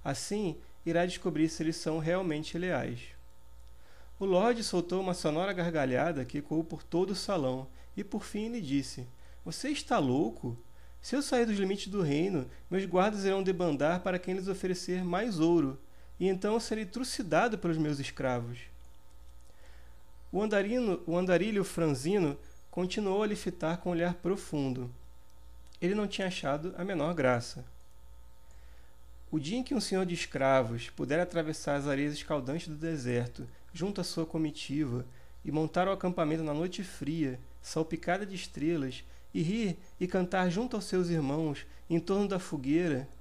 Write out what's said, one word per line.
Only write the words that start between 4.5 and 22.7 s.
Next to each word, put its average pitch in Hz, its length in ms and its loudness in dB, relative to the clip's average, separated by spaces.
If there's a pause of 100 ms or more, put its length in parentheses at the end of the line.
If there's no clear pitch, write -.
soltou 180 380 2
uma 185 120 2
sonora 175 400 2
gargalhada 151 720 2
que 143 140 -4
ecoou 151 240 0
por 160 200 -8
todo 185 280 2
o 190 40 -2
salão 135 520 0 (300)
e, 202 60 -2
por 202 200 -4
fim, 214 260 -4
lhe 233 120 -4
disse: 135 460 -2 (360)
"Você 175 260 -4
está 277 280 2
louco? 135 600 2 (440)
Se - 140 -4
eu 285 60 2
sair 254 240 4
dos 208 120 2
limites 196 300 0
do 202 140 0
reino, 151 460 2 (220)
meus 190 160 2
guardas 196 400 4
irão 196 160 4
debandar 175 600 2
para 180 180 0
quem 185 160 -2
lhes 190 120 -2
oferecer 185 560 0
mais 180 360 0
ouro, 156 400 6 (400)
e 180 80 4
então 196 260 2
eu 233 60 4
serei 220 260 -2
trucidado 214 720 2
pelos 170 200 0
meus 151 220 2
escravos." 123 600 -2 (1700)
O 180 100 2
andarino, 208 640 4
o 165 100 4
andarilho 185 460 4
franzino 156 720 2 (320)
continuou 190 540 0